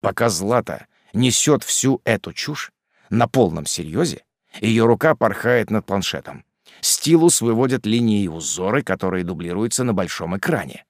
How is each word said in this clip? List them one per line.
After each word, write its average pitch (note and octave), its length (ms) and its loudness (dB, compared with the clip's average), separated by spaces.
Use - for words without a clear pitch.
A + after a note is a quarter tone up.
Пока G#2+ 280 0
Злата G2 580 -2
несет B2+ 500 2
всю - 420 0
эту G#2 260 -2
чушь, - 400 -10
на A#2 180 2
полном E2 380 2
серьезе, F2 580 -6
ее A2+ 260 2
рука - 280 4
порхает A#2 540 0
над G#2+ 160 0
планшетом. E2+ 600 -6
Стилус E3 600 4
выводит A#2 440 2
линии A2 380 2
и F#2 40 -2
узоры, F2+ 560 -4
которые F#2+ 400 -2
дублируются F2 600 -4
на A#2+ 100 0
большом F2+ 440 -4
экране. G2 520 -4